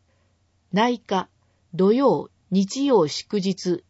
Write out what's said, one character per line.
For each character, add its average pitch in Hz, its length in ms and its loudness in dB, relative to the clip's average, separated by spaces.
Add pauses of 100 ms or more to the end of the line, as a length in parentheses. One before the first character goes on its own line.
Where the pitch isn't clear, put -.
(760)
内 233 260 0
科、 185 300 -6 (440)
土 190 200 2
曜、 226 360 2 (220)
日 196 340 0
曜、 214 220 4
祝 - 320 -6
日、 180 500 -4